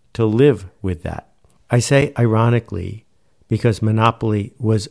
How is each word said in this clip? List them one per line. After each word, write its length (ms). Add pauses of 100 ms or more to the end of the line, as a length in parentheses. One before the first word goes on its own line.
(120)
to 140
live 440 (120)
with 220
that. 260 (400)
I 100
say 400
ironically 840 (440)
because 320
monopoly 760
was 340